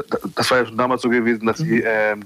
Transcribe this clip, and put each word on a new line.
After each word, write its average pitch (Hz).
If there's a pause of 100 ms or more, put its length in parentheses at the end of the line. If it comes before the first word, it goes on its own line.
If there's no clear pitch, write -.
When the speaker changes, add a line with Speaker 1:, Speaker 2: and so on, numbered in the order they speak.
(340)
Speaker 1:
das 113
war 127
ja 120
schon 110
damals 127
so 127
gewesen, 117
dass 113
die, 160
Speaker 2:
Mhm. 160
Speaker 1:
ähm, 107